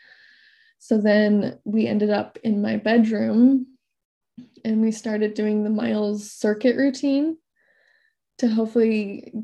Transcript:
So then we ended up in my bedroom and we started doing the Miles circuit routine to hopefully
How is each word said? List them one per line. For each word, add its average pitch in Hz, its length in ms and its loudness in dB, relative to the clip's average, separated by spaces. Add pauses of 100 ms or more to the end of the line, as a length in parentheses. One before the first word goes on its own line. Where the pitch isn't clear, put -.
(800)
So 226 180 0
then 208 680 2
we 220 220 0
ended 208 240 0
up 208 320 -4
in 208 200 -2
my 214 140 -2
bedroom 226 880 2 (1000)
and 220 180 0
we 220 80 2
started 214 440 -4
doing 214 280 -2
the 208 80 -2
Miles 214 640 -4
circuit 220 440 0
routine 277 600 0 (1000)
to 240 100 0
hopefully 220 840 -2 (120)